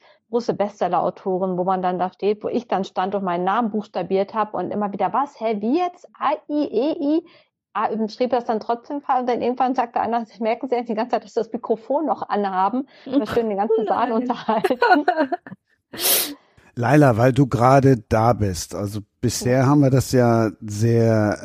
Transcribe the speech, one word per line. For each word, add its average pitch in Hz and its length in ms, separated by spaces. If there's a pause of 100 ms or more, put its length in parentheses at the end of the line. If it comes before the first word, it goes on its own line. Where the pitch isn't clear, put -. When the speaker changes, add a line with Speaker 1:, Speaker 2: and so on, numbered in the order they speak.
(300)
Speaker 1:
große 233 240
Bestseller-Autoren, 185 1040
wo 180 60
man 185 180
dann 185 160
da 180 160
steht, 208 300
wo - 60
ich 240 180
dann 196 160
stand 190 320
und 202 80
meinen 180 220
Namen 208 260
buchstabiert 196 640
hab 214 180
und 180 180
immer 202 220
wieder, 190 200
"Was? - 260
Hä? 226 200
Wie 233 200
jetzt? 349 280 (120)
A, 254 140 (160)
I, 294 160
E, 302 520
I?" 339 80 (480)
Ah, 214 160
und 220 220
schrieb 254 200
das 240 140
dann 220 140
trotzdem 240 420
falsch 262 200
und 247 80
dann 240 120
irgendwann 254 340
sagte 247 240
einer, 214 260
"Sie - 180
merken 233 260
Sie 240 60
eigentlich 240 120
die 233 80
ganze 247 160
Zeit, 220 120
dass 214 100
Sie - 60
das - 120
Mikrofon 254 540
noch - 240
anhaben?" 202 580 (180)
Wir 262 200
stehen 226 240
den 196 80
ganzen 440 300
Saal 240 220
Speaker 2:
Nein. 226 120
Speaker 1:
unterhalten. 240 580
Speaker 2:
<laughs> 311 800 (1160)
Speaker 3:
Laila, 127 420
weil 123 160
du 131 140
gerade 127 500 (120)
da 113 240
bist, 104 420
also 101 260 (200)
bisher 123 460
haben 147 140
wir 135 80
das 127 220
ja 117 400 (100)
sehr 113 840